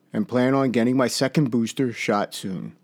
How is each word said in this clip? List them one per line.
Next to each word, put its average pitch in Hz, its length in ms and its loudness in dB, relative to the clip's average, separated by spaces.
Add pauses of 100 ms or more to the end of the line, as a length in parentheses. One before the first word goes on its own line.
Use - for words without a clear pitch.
(140)
and 107 140 -2
plan 123 260 2
on 135 160 2
getting 120 260 2
my 131 120 4
second 135 420 0
booster 120 420 -2
shot 104 440 -2
soon. 92 480 -10